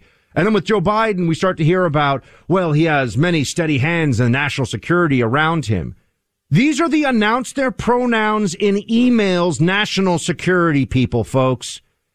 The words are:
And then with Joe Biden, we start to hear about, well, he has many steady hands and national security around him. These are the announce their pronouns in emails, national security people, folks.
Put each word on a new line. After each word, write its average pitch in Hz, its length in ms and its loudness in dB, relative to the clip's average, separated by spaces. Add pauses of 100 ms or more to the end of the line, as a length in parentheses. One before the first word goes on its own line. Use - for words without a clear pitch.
(340)
And 185 140 0
then 220 60 2
with 202 120 0
Joe 214 140 0
Biden, 208 480 0
we 160 80 0
start 185 220 -2
to 165 60 -2
hear 180 220 2
about, 143 380 0 (240)
well, 175 240 0
he 151 140 2
has 135 320 0
many 165 260 2
steady 156 360 -2
hands 151 400 0
and 120 120 2
national 139 340 -2
security 147 560 0
around 147 440 0
him. 90 280 -4 (560)
These 254 320 2
are 339 80 0
the 302 140 0
announce 233 500 0
their 269 180 -2
pronouns 214 840 0
in 202 200 0 (140)
emails, 208 720 2
national 190 580 0
security 170 640 0
people, 123 380 0
folks. 131 580 -2 (340)